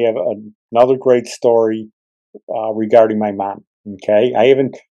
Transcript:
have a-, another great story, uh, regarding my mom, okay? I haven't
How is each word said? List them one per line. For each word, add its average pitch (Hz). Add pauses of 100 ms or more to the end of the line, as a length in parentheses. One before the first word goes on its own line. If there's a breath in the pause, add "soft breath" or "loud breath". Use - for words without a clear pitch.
have 113
a-, 107 (300)
another 127
great 123
story, 110 (640)
uh, 110
regarding 110
my 107
mom, 101 (300)
okay? 107
I 110
haven't 135 (180)